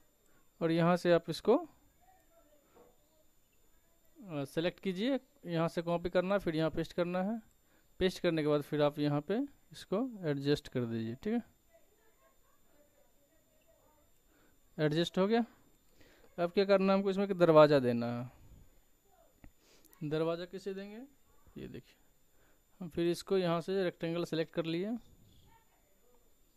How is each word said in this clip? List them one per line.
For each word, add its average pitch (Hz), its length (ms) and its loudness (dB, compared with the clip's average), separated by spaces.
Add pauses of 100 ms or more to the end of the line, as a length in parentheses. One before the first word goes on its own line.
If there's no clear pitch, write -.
(600)
और 165 100 0
यहाँ 170 260 4
से 175 160 4
आप 170 160 2
इसको, 202 280 2 (2500)
अ, 180 280 -8
select 165 340 -4
कीजिए, 208 400 -2 (280)
यहाँ 170 220 0
से 175 120 -6
copy 170 280 -2
करना, 185 280 0
फिर 175 180 -4
यहाँ 160 160 0
paste 165 220 -6
करना 180 300 -2
है। 220 180 -6 (580)
paste 185 200 0
करने 165 220 0
के 147 60 0
बाद 147 160 2
फिर 147 180 -2
आप 147 180 0
यहाँ 147 240 0
पे 208 160 -4 (320)
इसको 208 360 -4 (180)
adjust 143 440 0
कर 123 160 -2
दीजिए, 113 320 -4
ठीक 208 160 -6
है, 240 100 -2 (3250)
एडजस्ट 156 400 0
हो 185 100 2
गया। 226 180 0 (920)
अब 175 140 -2
क्या 196 140 2
करना 196 280 4
है 196 40 4
हमको, 196 120 0
इसमें 190 160 0
एक 196 100 -2
दरवाज़ा 151 460 8
देना 120 280 0
है। 120 220 -8 (1700)
दरवाज़ा 160 460 -4
कैसे 190 260 -10
देंगे, 202 240 -14 (600)
ये 131 100 -12
देखिए, 123 280 -18 (840)
हम 180 100 -12
फिर 170 180 -2
इसको 170 300 -2
यहाँ 170 240 0
से 190 220 -4
rectangle 170 420 -4
select 160 280 -4
कर 170 140 -4
लिए 185 300 -4 (1600)